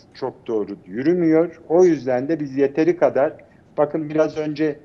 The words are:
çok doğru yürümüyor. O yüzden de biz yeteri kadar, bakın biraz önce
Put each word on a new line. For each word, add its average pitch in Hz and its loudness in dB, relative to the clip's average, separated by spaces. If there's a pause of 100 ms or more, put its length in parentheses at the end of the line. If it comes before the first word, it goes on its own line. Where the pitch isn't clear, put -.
(140)
çok - -10
doğru 101 -4
yürümüyor. 160 0
O 170 6
yüzden 131 0
de 160 -2
biz 135 -8
yeteri 156 0
kadar, 135 2 (440)
bakın 151 -2
biraz 156 0
önce 151 -4